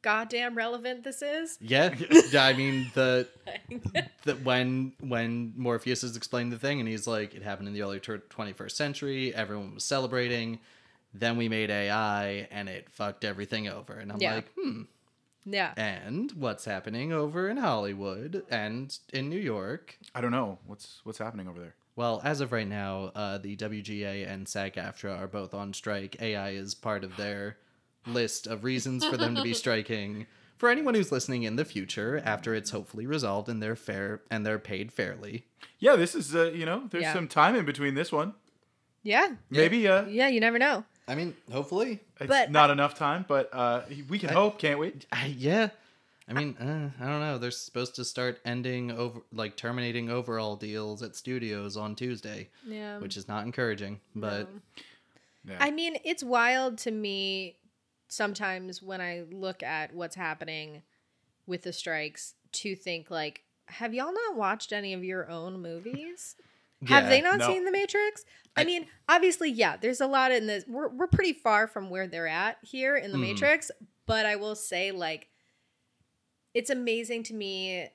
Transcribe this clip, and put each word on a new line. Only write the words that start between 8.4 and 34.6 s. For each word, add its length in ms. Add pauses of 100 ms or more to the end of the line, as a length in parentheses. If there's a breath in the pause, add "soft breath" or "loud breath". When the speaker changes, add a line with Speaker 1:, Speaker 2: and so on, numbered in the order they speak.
Speaker 2:
century, 580
everyone 400
was 100
celebrating, 760 (540 soft breath)
then 220
we 120
made 220
A 200
I 600
and 200
it 200
fucked 340
everything 440
over." 260
And 180
I'm 80
Speaker 1:
Yeah. 160
Speaker 2:
like, 220
"Hmm." 240 (640)
Speaker 1:
Yeah. 320
Speaker 2:
And 540
what's 340
happening 440
over 380
in 80
Hollywood 960
and 440 (200)
in 160
New 80
York? 580 (180)
Speaker 3:
I 60
don't 120
know. 340
What's, 380
what's 120
happening 320
over 100
there? 160 (220)
Speaker 2:
Well, 260
as 200
of 100
right 160
now, 460
uh, 240
the 180
W 240
G 240
A 200
and 220
sag 300
aftra 400
are 100
both 280
on 180
strike. 480
A 160
I 140
is 240
part 280
of 140
their 400 (500)
list 400
of 160
reasons 440
for 100
them 200
to 60
be 120
Speaker 1:
<laughs> 100
Speaker 2:
striking. 640 (320 soft breath)
For 100
anyone 260
who's 180
listening 320
in 120
the 80
future, 640
after 280
it's 160
hopefully 360
resolved 420
and 140
they're 140
fair, 440 (100)
and 140
they're 140
paid 340